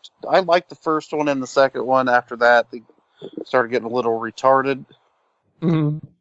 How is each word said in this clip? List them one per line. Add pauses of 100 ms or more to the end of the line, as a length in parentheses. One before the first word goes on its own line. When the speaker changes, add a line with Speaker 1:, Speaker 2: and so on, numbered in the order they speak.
(280)
Speaker 1:
I
liked
the
first
one
and
the
second
one.
After
that,
they (640)
started
getting
a
little
retarded. (760)
Speaker 2:
Mm-hmm. (220)